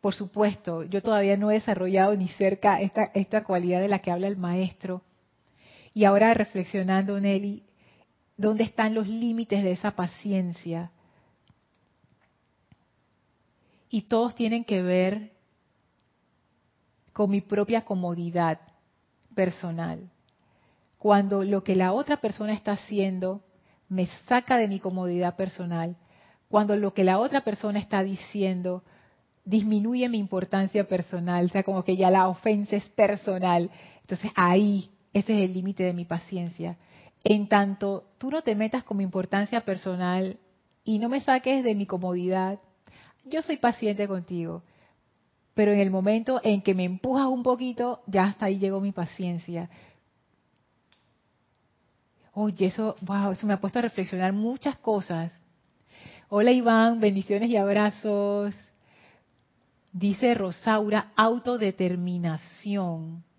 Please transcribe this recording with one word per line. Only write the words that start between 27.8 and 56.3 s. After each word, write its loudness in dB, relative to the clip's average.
diciendo -4
disminuye 2
mi -2
importancia 0
personal, -2
o 2
sea, 0
como -2
que 0
ya 4
la 6
ofensa 0
es -4
personal, 2
entonces -8
ahí, 4
ese 2
es 4
el 0
límite -4
de 0
mi -6
paciencia. -8
En 0
tanto 0
tú -6
no -4
te -2
metas -4
con -6
mi -2
importancia -2
personal -4
y 0
no -2
me -2
saques 0
de 2
mi -2
comodidad, -2
yo -6
soy -4
paciente -2
contigo. -6
Pero 4
en 4
el 4
momento 0
en 2
que 2
me 0
empujas 0
un -2
poquito, -2
ya 2
hasta -2
ahí 0
llegó -2
mi -2
paciencia. -6
Oye, -2
eso, -4
wow, -2
eso -6
me 2
ha -4
puesto -4
a 0
reflexionar -2
muchas -4
cosas. -4
Hola 4